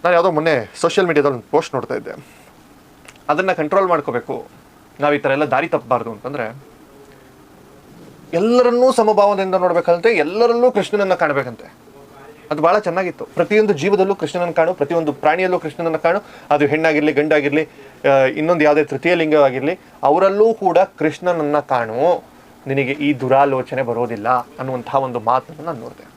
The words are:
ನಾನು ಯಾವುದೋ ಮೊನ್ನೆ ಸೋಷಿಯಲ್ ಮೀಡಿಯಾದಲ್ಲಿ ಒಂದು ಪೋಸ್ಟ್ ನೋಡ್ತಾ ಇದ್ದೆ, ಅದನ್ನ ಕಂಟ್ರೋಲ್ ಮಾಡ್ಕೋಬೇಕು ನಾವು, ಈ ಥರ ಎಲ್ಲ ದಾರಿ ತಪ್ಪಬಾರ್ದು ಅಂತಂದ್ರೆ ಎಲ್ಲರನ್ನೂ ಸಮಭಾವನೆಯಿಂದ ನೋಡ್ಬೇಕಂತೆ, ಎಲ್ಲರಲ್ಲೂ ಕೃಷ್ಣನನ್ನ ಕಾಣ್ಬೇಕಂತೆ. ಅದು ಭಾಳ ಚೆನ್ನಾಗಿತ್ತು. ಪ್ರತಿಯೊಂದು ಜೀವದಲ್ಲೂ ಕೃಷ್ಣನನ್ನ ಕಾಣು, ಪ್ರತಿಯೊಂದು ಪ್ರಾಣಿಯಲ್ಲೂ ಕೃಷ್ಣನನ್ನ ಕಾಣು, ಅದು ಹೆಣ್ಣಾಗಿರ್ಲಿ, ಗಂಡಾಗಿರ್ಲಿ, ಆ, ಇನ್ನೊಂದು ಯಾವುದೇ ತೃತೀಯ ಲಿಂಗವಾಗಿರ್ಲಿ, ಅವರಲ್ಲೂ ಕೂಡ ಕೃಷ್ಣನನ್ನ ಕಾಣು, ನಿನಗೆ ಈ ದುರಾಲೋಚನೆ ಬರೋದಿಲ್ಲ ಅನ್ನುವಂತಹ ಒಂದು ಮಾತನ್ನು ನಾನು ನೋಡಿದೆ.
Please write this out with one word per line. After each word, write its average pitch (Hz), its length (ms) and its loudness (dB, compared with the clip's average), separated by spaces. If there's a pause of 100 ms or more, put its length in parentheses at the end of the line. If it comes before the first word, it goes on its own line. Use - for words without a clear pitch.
ನಾನು 175 100 2
ಯಾವುದೋ 170 160 4
ಮೊನ್ನೆ 151 400 0 (100)
ಸೋಷಿಯಲ್ 170 280 0
ಮೀಡಿಯಾದಲ್ಲಿ 147 280 2
ಒಂದು - 140 -14
ಪೋಸ್ಟ್ 147 240 -2
ನೋಡ್ತಾ 127 200 -6
ಇದ್ದೆ, - 320 -12 (1000)
ಅದನ್ನ 180 240 0
ಕಂಟ್ರೋಲ್ 185 340 0
ಮಾಡ್ಕೋಬೇಕು 131 600 -4 (540)
ನಾವು, 147 140 2
ಈ 143 40 -2
ಥರ 143 120 -2
ಎಲ್ಲ 143 140 0
ದಾರಿ 139 240 -2
ತಪ್ಪಬಾರ್ದು 120 440 -4
ಅಂತಂದ್ರೆ 123 440 -10 (1800)
ಎಲ್ಲರನ್ನೂ 240 600 4
ಸಮಭಾವನೆಯಿಂದ 202 640 2
ನೋಡ್ಬೇಕಂತೆ, 175 560 2
ಎಲ್ಲರಲ್ಲೂ 226 600 2
ಕೃಷ್ಣನನ್ನ 196 440 0
ಕಾಣ್ಬೇಕಂತೆ. 139 580 -4 (760)
ಅದು 151 120 -4
ಭಾಳ 180 160 4
ಚೆನ್ನಾಗಿತ್ತು. 175 460 -4
ಪ್ರತಿಯೊಂದು 208 480 0
ಜೀವದಲ್ಲೂ 190 420 0
ಕೃಷ್ಣನನ್ನ 175 360 -4
ಕಾಣು, 170 240 0
ಪ್ರತಿಯೊಂದು 151 380 -2
ಪ್ರಾಣಿಯಲ್ಲೂ 180 460 0
ಕೃಷ್ಣನನ್ನ 160 380 -4
ಕಾಣು, 170 260 0 (280)
ಅದು 147 160 4
ಹೆಣ್ಣಾಗಿರ್ಲಿ, 151 460 2
ಗಂಡಾಗಿರ್ಲಿ, 147 520 0
ಆ, - 600 0
ಇನ್ನೊಂದು 156 400 0
ಯಾವುದೇ 147 200 4
ತೃತೀಯ 147 300 -2
ಲಿಂಗವಾಗಿರ್ಲಿ, 151 680 0 (220)
ಅವರಲ್ಲೂ 196 520 2
ಕೂಡ 175 240 0
ಕೃಷ್ಣನನ್ನ 156 840 -2
ಕಾಣು, 131 640 -2 (420)
ನಿನಗೆ 135 260 -2
ಈ 143 280 -2
ದುರಾಲೋಚನೆ 131 640 0
ಬರೋದಿಲ್ಲ 117 460 -4
ಅನ್ನುವಂತಹ 127 680 -6
ಒಂದು 131 260 -2
ಮಾತನ್ನು 131 420 -6
ನಾನು 156 180 -10
ನೋಡಿದೆ. - 360 -18